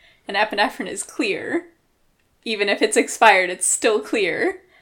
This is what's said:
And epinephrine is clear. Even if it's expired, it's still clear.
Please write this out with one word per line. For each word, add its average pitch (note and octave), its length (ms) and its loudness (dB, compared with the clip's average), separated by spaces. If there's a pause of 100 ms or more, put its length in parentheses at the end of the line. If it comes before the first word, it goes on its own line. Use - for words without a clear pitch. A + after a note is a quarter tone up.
(280)
And G3 100 -6
epinephrine G#3 500 -2
is - 160 -8
clear. - 640 -4 (760)
Even G3+ 240 -2
if G3+ 120 0
it's G#3+ 160 2
expired, G3+ 520 4
it's F3+ 180 -6
still A3 340 0
clear. B3 600 -2 (200)